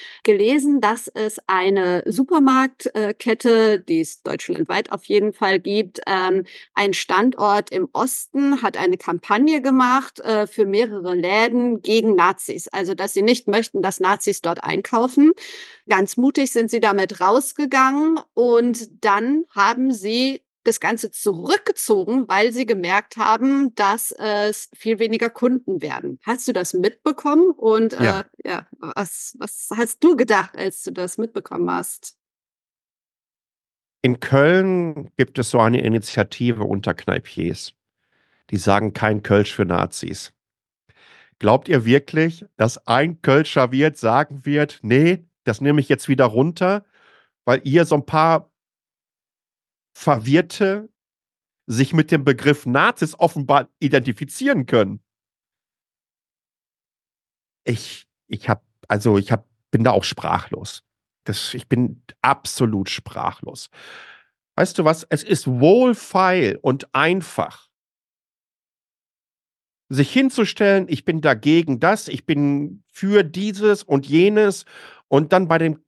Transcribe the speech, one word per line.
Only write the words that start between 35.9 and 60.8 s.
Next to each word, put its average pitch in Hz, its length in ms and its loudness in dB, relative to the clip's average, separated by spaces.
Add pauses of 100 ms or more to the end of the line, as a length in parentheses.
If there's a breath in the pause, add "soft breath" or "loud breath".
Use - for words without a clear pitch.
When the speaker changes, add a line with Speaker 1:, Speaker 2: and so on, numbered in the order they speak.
Speaker 2:
unter 98 300 -4
Kneipiers. - 800 -6 (760)
Die 104 60 -4
sagen, 101 360 0
„Kein 107 300 0
Kölsch 101 320 2
für 101 100 0
Nazis.“ 90 680 -4 (1080 soft breath)
Glaubt 120 300 2
ihr 127 160 4
wirklich, 156 600 0 (120)
dass - 300 -2
ein 151 340 0
Kölscher 139 500 2
Wirt 139 260 0
sagen 131 480 -2
wird, 147 380 -2
„Nee, 156 420 2 (180)
das 110 160 -4
nehme 147 220 2
ich - 80 -4
jetzt - 180 0
wieder 131 180 2
runter“, 175 600 0 (600 soft breath)
weil 123 180 2
ihr 156 220 4
so 165 100 0
ein 143 100 -2
paar 160 460 0 (1400)
Verwirrte 170 960 0 (800)
sich 131 260 0
mit 156 180 2
dem 143 140 2
Begriff 143 400 2
Nazis 151 540 0
offenbar 143 500 0 (100)
identifizieren 139 840 -2
können? 104 360 0 (2500)
Ich, - 440 -6 (200)
ich - 220 -8
hab, 104 140 -2 (240)
also 104 300 2
ich 101 140 0
hab, 107 160 -4 (240)
bin 113 120 2
da 123 80 4
auch 98 120 2
sprachlos. - 800 -8 (400)